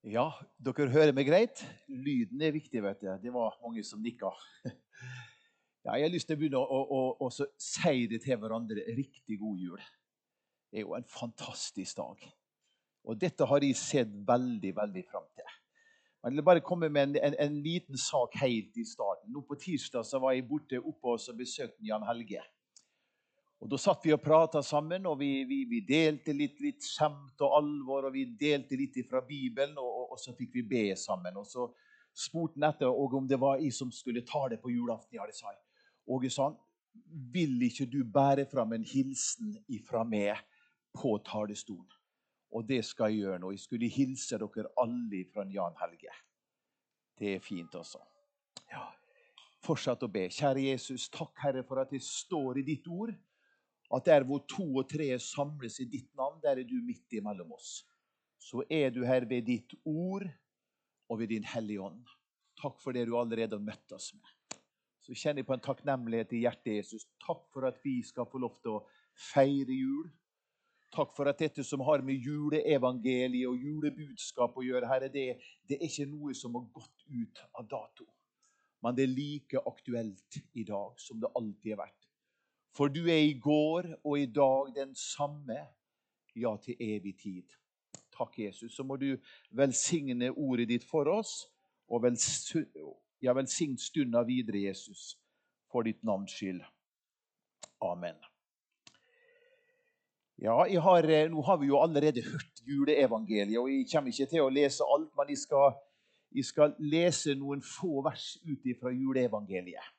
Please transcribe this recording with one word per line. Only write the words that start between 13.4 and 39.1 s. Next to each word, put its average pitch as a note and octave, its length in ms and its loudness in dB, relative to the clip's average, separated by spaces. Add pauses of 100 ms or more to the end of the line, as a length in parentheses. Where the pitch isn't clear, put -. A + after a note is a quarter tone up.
har C#3+ 160 6
jeg C#3 160 4
sett A2+ 380 0 (100)
veldig, A#2+ 540 2
veldig G2 320 -4
fram - 160 -10 (100)
til. - 140 -16 (720)
Men A#2+ 100 -2
jeg D3+ 60 0
vil D3+ 80 4
bare F3 180 10
komme E3+ 240 0
med C#3+ 220 4
en, C#3+ 160 0
en, D3 160 0
en D3 180 0
liten D3+ 400 -4
sak B2 400 0
helt A#2 400 0
i A2 80 -4
starten. G2+ 400 -4
Nå C#3 160 -8
på C#3+ 160 -10
tirsdag C3 480 -4
så C#3 140 -2
var C3 100 4
jeg B2+ 160 -2
borte C3+ 320 -2
oppe B2+ 320 -2
og A2+ 80 -2
så A#2 160 -12
besøkte A#2+ 480 -10
Jan G#2+ 240 -2
Helge. A2+ 320 -6 (1200)
Og G#2+ 80 -12
da C3+ 80 -2
satt D3+ 320 2
vi D3+ 60 8
og - 100 -4
pratet D#3 400 6
sammen, D#3+ 400 -2
og D3+ 160 -2
vi, C#3+ 80 0 (160)
vi, C#3 140 -2 (100)
vi A#2 160 -2
delte D3+ 480 2
litt, C#3+ 320 -2
litt - 160 -4
skjemt C#3+ 640 -2
og D3 140 8
alvor, C#3 500 -2
og C3+ 80 -6
vi C3+ 80 0 (160)
delte C#3+ 360 2
litt C3+ 260 -4
ifra B2+ 180 -2
Bibelen, C#3 560 -4
og, C3 80 -8
og, B2 300 -8
og - 80 -14
så B2 100 -14
fikk B2 240 -8
vi B2 160 -4
be A#2 100 2 (140)
sammen. F#2 400 -6
Og G2+ 80 -12
så B2 240 -6 (560)
spurte D#3+ 320 -4
han D3+ 140 2
etter, C#3 180 2
og C3 320 0
om C3 80 -4
det C3+ 120 4
var C3+ 200 4
jeg C3+ 160 -2
som B2+ 160 -6
skulle A#2+ 320 -6
ta C#3 240 -2
det A2+ 160 -6
på B2 80 -2
julaften. A#2 460 -4
Ja, G#2 100 -8
det - 80 -16
sa G2+ 160 -12
jeg. - 80 -20 (440)
"Åge", B2+ 240 0
sa C#3 220 0
han, - 60 -16 (760)
"vil D3+ 220 2 (100)
ikke B2 240 0
du C3+ 160 0
bære C#3 400 4
fram A#2 300 0
en A2+ 100 -4
hilsen C3 720 -2 (180)